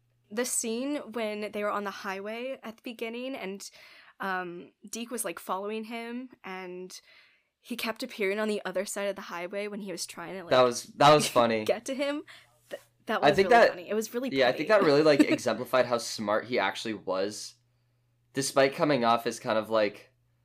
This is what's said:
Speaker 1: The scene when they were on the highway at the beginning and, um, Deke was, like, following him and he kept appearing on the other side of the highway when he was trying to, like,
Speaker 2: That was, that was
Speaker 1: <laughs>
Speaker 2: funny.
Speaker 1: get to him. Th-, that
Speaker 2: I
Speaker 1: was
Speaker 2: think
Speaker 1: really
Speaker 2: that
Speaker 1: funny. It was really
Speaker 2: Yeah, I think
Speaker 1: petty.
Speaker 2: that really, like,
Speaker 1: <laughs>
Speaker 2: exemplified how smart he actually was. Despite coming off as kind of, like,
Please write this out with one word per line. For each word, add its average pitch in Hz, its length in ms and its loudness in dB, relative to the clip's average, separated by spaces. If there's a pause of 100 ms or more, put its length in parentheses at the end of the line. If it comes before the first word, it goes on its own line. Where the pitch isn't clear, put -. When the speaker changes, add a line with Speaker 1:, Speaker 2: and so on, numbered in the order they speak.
(300)
Speaker 1:
The 226 140 -4
scene 247 520 -4 (160)
when 214 400 -6
they 208 100 -6
were 208 80 -2
on 202 140 -4
the 196 60 -6
highway 214 720 -8
at 226 140 -14
the - 60 -20
beginning 240 520 -8
and, 196 280 -10 (580)
um, 180 500 -6 (180)
Deke 233 220 -10
was, 240 140 -6
like, 175 140 -8
following 208 460 -6
him 233 460 -10 (140)
and 185 540 -12 (600)
he - 160 -12
kept 226 260 -8
appearing 208 380 -4
on 214 80 -2
the 208 160 -2
other 185 220 -4
side 202 220 -4
of 196 80 -6
the 202 60 -12
highway 196 460 -8
when 208 120 -8
he 190 120 -10
was 165 140 -8
trying 175 320 -12
to, 185 60 -12
like, - 60 -16
Speaker 2:
That 127 120 6
was, 120 220 2 (120)
that 143 180 8
was 147 140 4
Speaker 1:
<laughs> - 100 2
Speaker 2:
funny. 113 260 4
Speaker 1:
get - 220 0
to 269 80 -4
him. 285 280 -4 (480)
Th-, - 100 -12 (260)
that 214 160 -2
Speaker 2:
I 143 80 6
Speaker 1:
was 143 60 2
Speaker 2:
think 196 140 4
Speaker 1:
really 233 100 8
Speaker 2:
that 196 100 10
Speaker 1:
funny. 175 200 -8
It 202 40 -2
was 220 200 -4
really 247 180 -4
Speaker 2:
Yeah, 131 160 4
I 127 40 4
think 151 160 -4
Speaker 1:
petty. 214 120 6
Speaker 2:
that 196 60 4
really, 143 160 6
like, 151 180 8
Speaker 1:
<laughs> - 100 6
Speaker 2:
exemplified 123 560 2
how 120 120 0
smart 107 480 -2
he 120 120 -2
actually 98 360 -2
was. 95 600 -4 (800)
Despite 139 400 2
coming 147 300 2
off 117 220 4
as 117 120 -2
kind 113 200 -2
of, 107 120 -2
like, 107 420 0 (320)